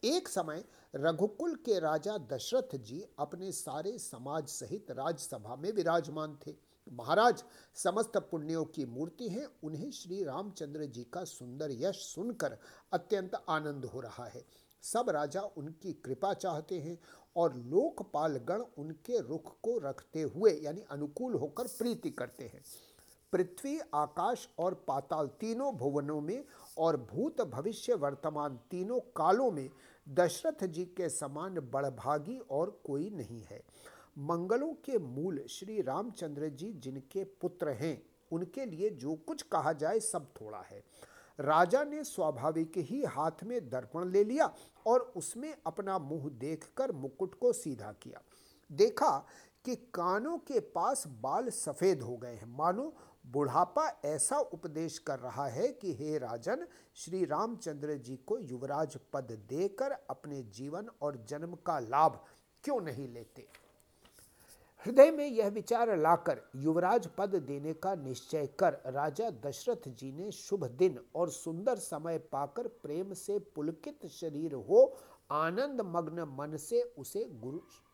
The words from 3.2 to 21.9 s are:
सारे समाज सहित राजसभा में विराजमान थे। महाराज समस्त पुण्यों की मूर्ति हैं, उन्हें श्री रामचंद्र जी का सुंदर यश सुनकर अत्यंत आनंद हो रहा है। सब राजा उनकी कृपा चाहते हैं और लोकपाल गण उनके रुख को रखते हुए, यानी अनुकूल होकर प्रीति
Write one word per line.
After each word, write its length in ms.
सारे 460
समाज 500
सहित 420
राजसभा 680
में 160
विराजमान 760
थे। 240
महाराज 520
समस्त 420
पुण्यों 480
की 200
मूर्ति 440
हैं, 200
उन्हें 280
श्री 340
रामचंद्र 600
जी 200
का 200
सुंदर 460
यश 260
सुनकर 640
अत्यंत 560
आनंद 360
हो 160
रहा 240
है। 200
सब 280
राजा 320
उनकी 500
कृपा 420
चाहते 440
हैं 200
और 180
लोकपाल 800
गण 260
उनके 420
रुख 420
को 160
रखते 440
हुए, 300
यानी 380
अनुकूल 440
होकर 300
प्रीति 460